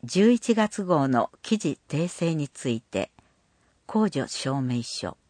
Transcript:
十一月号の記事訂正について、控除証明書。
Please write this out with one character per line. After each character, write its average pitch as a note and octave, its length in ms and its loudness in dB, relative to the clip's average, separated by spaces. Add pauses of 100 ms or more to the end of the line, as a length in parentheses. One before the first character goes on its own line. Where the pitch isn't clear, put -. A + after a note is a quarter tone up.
十 G3 260 4
一 A#3+ 240 2
月 G#3+ 300 0
号 D#3 240 2
の A#2+ 240 2 (100)
記 G#3+ 160 0
事 D3 300 -2
訂 D#3 180 0
正 E3 300 -2
に C#3+ 120 -2
つ - 200 -8
い A#2 120 0
て、 - 300 -6 (760)
控 G#3+ 200 2
除 C3+ 200 -2
証 C3+ 340 -4
明 B2 200 -2
書。 - 340 -8 (140)